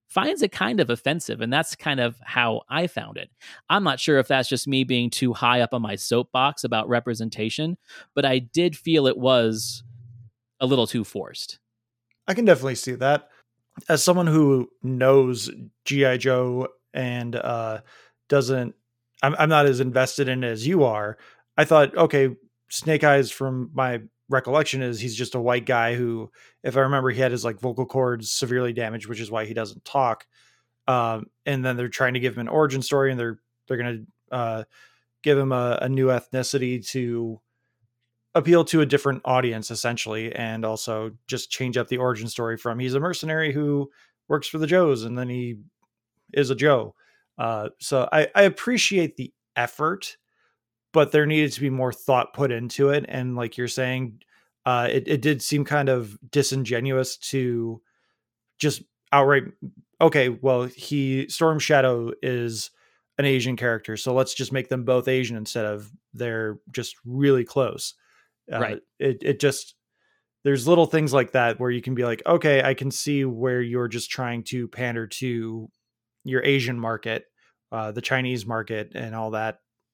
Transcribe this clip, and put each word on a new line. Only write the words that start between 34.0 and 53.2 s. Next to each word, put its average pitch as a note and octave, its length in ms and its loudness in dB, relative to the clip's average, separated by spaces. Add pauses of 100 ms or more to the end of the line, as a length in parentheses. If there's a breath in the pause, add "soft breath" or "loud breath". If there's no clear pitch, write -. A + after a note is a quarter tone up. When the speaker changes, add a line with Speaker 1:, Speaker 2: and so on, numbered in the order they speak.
Speaker 2:
uh, A#2 320 -4 (580 soft breath)
give C#3+ 160 4
him C3+ 140 0
a, B2 300 0
a B2+ 60 -2
new C3 200 2
ethnicity B2+ 840 -2
to A#2 500 -6 (960)
appeal E3 300 6
to D#3+ 160 2
a D3 60 4
different C#3 380 0
audience, B2+ 460 0
essentially, A2+ 640 -6
and A2+ 300 -6
also A2 480 -4 (160)
just B2+ 220 -6
change B2 260 -4
up A#2+ 100 0
the B2+ 120 -2
origin B2 300 0
story A2+ 280 -4
from, A#2+ 240 -6
"He's B2+ 140 -4
a C#3 60 2
mercenary D#3+ 520 -2
who C#3+ 360 0 (400 soft breath)
works D3 200 -2
for D#3+ 100 -6
the D#3 80 -2
Joes," D3 380 2
and A#2+ 120 -6
then B2 120 -6
he B2 280 -6 (760)
is C#3 180 2
a C3+ 60 0
Joe. A#2+ 400 2 (420)
Uh, A2+ 300 -4 (120)
so C3 300 0
I, D3+ 240 4
I G3+ 80 6
appreciate G3 760 2
the - 160 -10 (220)
effort, D3+ 600 -4 (760)
but D3 200 4
there D3+ 140 4
needed D3+ 260 2
to - 80 -8
be C#3 100 0
more B2+ 220 -2
thought B2 420 0
put C#3 180 0
into A#2+ 380 0
it. C#3+ 180 0
And B2+ 280 -6